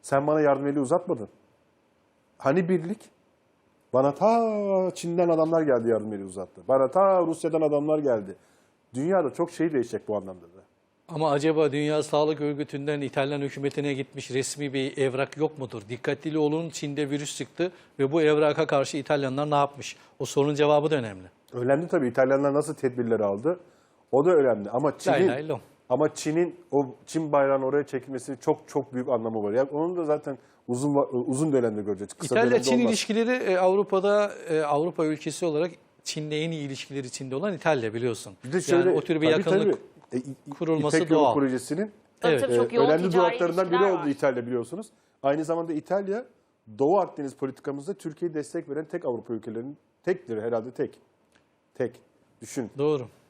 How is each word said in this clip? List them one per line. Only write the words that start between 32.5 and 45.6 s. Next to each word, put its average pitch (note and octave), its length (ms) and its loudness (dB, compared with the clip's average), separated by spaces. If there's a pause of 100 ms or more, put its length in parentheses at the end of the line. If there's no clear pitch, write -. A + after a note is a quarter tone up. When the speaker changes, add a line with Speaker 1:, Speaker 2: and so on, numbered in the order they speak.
Speaker 1:
dönemde A#3+ 120 2
Speaker 2:
Çin B3 160 2
Speaker 1:
olmaz. A#3 100 2
Speaker 2:
ilişkileri, A3 420 0
e, G3+ 260 0
Avrupa'da, G3 760 2 (180)
e, D#3 120 2
Avrupa D#3 440 0
ülkesi D#3 400 -4
olarak E3 260 0 (320)
Çin'le D3+ 280 -6
en D#3 200 -2
iyi D3 160 -6
ilişkileri C3+ 400 -8
içinde C3 280 -8
olan F#3+ 180 -4
İtalya C3 400 0
biliyorsun. A2+ 400 -4 (100)
Speaker 1:
Bir B2+ 100 -8
de F3+ 80 2
şöyle, F3 280 4
Speaker 2:
Yani D#3 80 4
o D3 40 2
tür D3+ 200 0
bir D#3+ 100 4
Speaker 1:
tabii, - 0 -
Speaker 2:
yakınlık E3+ 480 2 (320)
Speaker 1:
tabii. B2+ 120 -4
E, C#3 60 -12
İ-, C#3 280 -16
Speaker 2:
kurulması D#3+ 400 0
Speaker 1:
İpek D#3+ 120 0
Yolu D3+ 140 6
Speaker 2:
doğal. A#2+ 100 6
Speaker 1:
projesinin, C#3 580 0 (280)
Speaker 3:
Tabii, E3 120 2
Speaker 2:
Evet. C3 100 4
Speaker 3:
tabii, B2 120 0
Speaker 1:
e, - 40 4
Speaker 3:
çok A#2 160 2
yoğun C#3 160 4
Speaker 1:
önemli F3 200 4
Speaker 3:
ticari E3 40 -2 (260)
Speaker 1:
duraklarından F3 260 2
biri F3 100 0
Speaker 3:
ilişkiler G3+ 160 4
Speaker 1:
oldu F3 100 0
Speaker 3:
var. D3+ 60 -2
Speaker 1:
İtalya C3+ 400 0
biliyorsunuz. B2+ 400 -6 (360)
Aynı D3 220 0
zamanda E3 280 -4